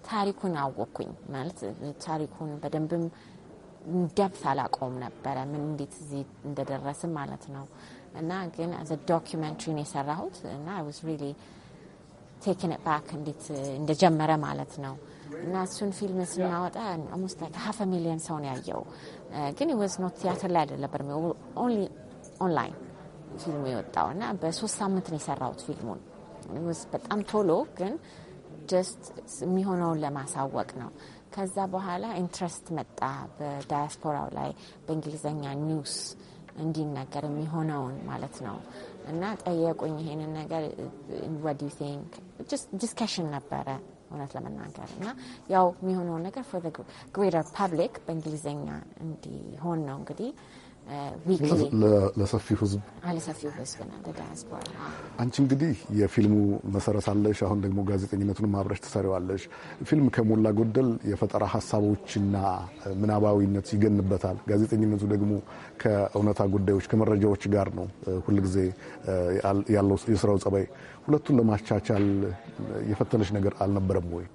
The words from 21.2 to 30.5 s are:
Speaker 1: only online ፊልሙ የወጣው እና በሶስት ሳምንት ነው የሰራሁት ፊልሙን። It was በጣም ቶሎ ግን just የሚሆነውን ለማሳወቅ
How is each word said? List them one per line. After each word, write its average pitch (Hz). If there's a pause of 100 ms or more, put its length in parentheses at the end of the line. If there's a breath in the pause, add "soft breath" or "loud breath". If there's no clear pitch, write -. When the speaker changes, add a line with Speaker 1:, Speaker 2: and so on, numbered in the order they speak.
Speaker 1:
only 240 (540)
online 156 (580)
ፊልሙ 147
የወጣው 104
እና 170 (100)
በሶስት 175
ሳምንት 196
ነው 160
የሰራሁት 135
ፊልሙን። 110 (460)
It 123
was 170
በጣም 170
ቶሎ 202 (220)
ግን 196 (720 loud breath)
just 185 (380)
የሚሆነውን 180
ለማሳወቅ 135